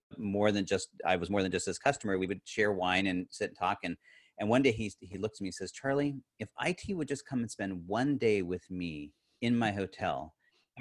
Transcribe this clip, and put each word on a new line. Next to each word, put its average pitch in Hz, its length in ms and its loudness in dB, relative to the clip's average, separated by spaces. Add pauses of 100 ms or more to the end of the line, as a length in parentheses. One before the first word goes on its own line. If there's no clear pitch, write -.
(180)
more 104 340 2
than 101 140 2
just, 92 240 -2 (160)
I 90 120 4
was 87 120 -2
more 101 140 2
than 92 80 0
just 90 160 -2
his 92 100 -2
customer, 110 400 4
we 92 80 0
would 95 200 -4
share 104 280 2
wine 92 320 2
and 90 240 0
sit - 200 -4
and - 100 -20
talk. 95 240 0
And, 85 120 -4 (440)
and 104 100 0
one 131 140 6
day 127 80 4
he, 107 200 -2 (100)
he 92 180 -12
looks 107 180 -4
at - 60 -10
me 92 60 -4
and 87 40 -8
says, 92 180 -10
"Charlie, 139 440 -2 (240)
if 107 180 -8
I 156 140 -2
T - 240 -6
would 156 120 -4
just 139 200 -6
come 127 140 -2
and 113 100 -6
spend 98 340 -6
one 123 320 0
day 107 240 4
with 90 300 -4
me 80 400 -6 (300)
in 120 160 2
my 110 140 2
hotel, 87 640 -4 (460)